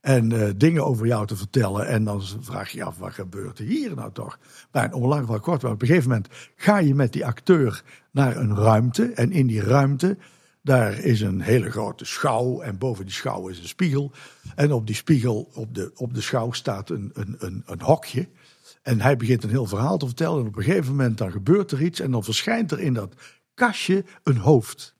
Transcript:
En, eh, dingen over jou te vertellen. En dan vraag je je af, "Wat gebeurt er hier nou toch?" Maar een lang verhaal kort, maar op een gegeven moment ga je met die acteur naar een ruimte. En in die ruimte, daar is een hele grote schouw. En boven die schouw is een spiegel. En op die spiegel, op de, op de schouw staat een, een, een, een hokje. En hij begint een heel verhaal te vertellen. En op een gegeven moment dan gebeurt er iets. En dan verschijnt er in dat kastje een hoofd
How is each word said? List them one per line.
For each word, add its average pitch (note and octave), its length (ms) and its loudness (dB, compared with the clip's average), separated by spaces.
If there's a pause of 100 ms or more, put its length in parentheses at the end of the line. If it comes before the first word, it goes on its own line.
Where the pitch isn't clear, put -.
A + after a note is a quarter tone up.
En, A#2+ 300 4
eh, A2 260 2
dingen D#3 280 4
over A2+ 220 0
jou G#2+ 200 0
te A#2 80 -6
vertellen. G2+ 520 -2
En A2 160 0
dan G#2 180 -2 (180)
vraag - 320 -10
je - 60 -12
je G2+ 60 -8
af, F2+ 140 -10
"Wat F#2 160 -12
gebeurt G2 460 -12
er G#2+ 60 -8
hier A3+ 300 -4
nou G#2+ 180 -10
toch?" - 260 -12 (320)
Maar A2+ 220 -2
een C3+ 60 -4
lang C3+ 240 2
verhaal A2 160 -4
kort, - 220 -2
maar A#2+ 100 -2
op G#2+ 100 -4
een B2 60 0
gegeven C#3+ 220 4
moment A2 180 0 (280)
ga G#3 220 4
je D3 180 4
met C3+ 180 2
die - 120 -4
acteur C3 580 2 (280)
naar C#3 260 0
een G#2 180 0
ruimte. A2+ 500 4
En G3 260 0
in C#3 160 4
die A2 140 0
ruimte, C#3 560 2 (440)
daar A#2 380 2
is B2 220 2
een F#2+ 200 -2
hele A2 300 2
grote G#2+ 340 -6
schouw. B2 560 -2
En G2+ 160 -8
boven G#2 280 -4
die F#2+ 80 -12
schouw F#2+ 340 -6
is F2+ 120 -12
een E2+ 80 -16
spiegel. C#3+ 440 -2 (440)
En D3 160 0
op A2+ 160 -2
die G#2+ 80 -4
spiegel, A#2+ 580 0
op A2+ 220 -10
de, F#2+ 200 -8
op B2 180 -8
de A#2 80 -6
schouw A#2+ 300 -2
staat G2+ 380 -8
een, G2+ 240 -8
een, G#2+ 260 -8
een, F#2 260 -10
een E2+ 160 -12
hokje. D3+ 460 0 (540)
En A2+ 200 0
hij C3 160 4
begint A#2+ 260 0
een A2 60 -6
heel B2 160 0
verhaal A#2+ 320 -2
te C#3+ 80 -2
vertellen. D3+ 360 -2
En A2 60 -2
op G#2+ 100 -10
een G2+ 60 -4
gegeven D#3+ 260 2
moment B2+ 280 2
dan F#2 140 -4
gebeurt C#3 400 2
er C#3 100 -2
iets. E3+ 180 -2
En C3+ 120 -2
dan A2+ 120 0
verschijnt G#3+ 480 -2
er D3+ 80 -4
in C#3 140 0
dat G2+ 200 -4 (400)
kastje G3 500 0 (200)
een C3+ 140 4
hoofd - 640 2